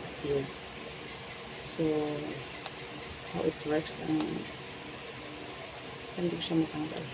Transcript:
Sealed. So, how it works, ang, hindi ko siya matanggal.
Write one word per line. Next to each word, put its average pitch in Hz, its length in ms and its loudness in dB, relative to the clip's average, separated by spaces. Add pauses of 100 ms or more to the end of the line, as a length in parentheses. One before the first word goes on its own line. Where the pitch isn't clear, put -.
Sealed. 139 460 2 (1300)
So, 165 40 8 (1500)
how 170 160 4
it 160 160 4
works, 151 400 4
ang, 156 160 6 (2000)
hindi 170 160 4
ko 170 80 0
siya 165 160 6
matanggal. 156 540 2